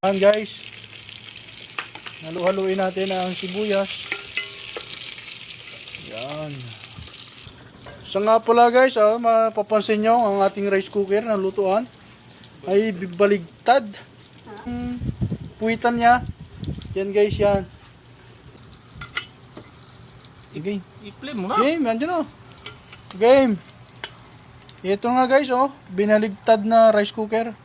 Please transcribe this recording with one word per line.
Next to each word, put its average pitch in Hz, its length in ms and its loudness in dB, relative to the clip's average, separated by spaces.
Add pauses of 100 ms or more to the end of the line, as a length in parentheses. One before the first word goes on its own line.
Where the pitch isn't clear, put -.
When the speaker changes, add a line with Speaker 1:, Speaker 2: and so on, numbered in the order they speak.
Speaker 1:
Yan, 196 160 2
guys. 208 320 4 (1800)
Halu-haluin 190 480 0
natin 190 320 -2
ang 185 240 -2
sibuyas. 196 560 -2 (2250)
Yan. 147 400 -10 (1500)
Siya - 160 -4
nga 220 160 4
pala, 233 320 6
guys, 254 320 4
ah, 214 160 6
mapapansin 220 880 2
nyo, 233 160 4
ang 202 240 2
ating 196 240 0
rice 190 240 0
cooker 202 320 0
na 220 160 -2
lutuan 196 480 0 (800)
ay 208 240 2
bibaligtad. 202 960 2 (800)
Hmm, 247 320 -8 (560)
puwitan 233 400 0
niya. 233 240 6 (720)
Yan, 190 160 -4
guys, 208 320 2
yan. 202 240 4 (3000)
Sige. 185 320 -6 (160)
Speaker 2:
I-flip 233 320 -14
mo 196 160 -6
nga. 269 160 2
Speaker 1:
Game, 311 240 2
andyan, 240 320 -2
oh. 254 80 -4 (880)
Game. 240 400 6 (1300)
Ito 196 240 0
nga, 254 160 4
guys, 269 240 4
oh, 262 240 0 (240)
binaligtad 214 720 4
na 226 240 8
rice 208 240 0
cooker. 220 480 -4